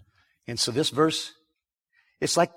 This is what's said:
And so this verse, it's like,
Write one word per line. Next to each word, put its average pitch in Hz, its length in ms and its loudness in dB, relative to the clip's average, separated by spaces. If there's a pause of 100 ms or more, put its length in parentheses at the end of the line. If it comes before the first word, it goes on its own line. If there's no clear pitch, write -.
(480)
And 117 100 -8
so - 140 -2
this 143 160 0
verse, 156 460 0 (840)
it's - 160 -2
like, 170 220 2